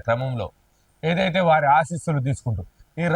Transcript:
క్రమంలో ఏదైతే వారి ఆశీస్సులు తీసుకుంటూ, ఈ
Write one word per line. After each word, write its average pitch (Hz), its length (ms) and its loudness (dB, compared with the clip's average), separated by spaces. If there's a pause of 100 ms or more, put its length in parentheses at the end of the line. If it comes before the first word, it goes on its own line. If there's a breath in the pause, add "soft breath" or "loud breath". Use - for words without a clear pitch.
క్రమంలో 120 420 -2 (540)
ఏదైతే 175 380 0 (100)
వారి 156 160 4 (120)
ఆశీస్సులు 156 480 -2
తీసుకుంటూ, 113 360 -4 (400)
ఈ - 20 -2 (120)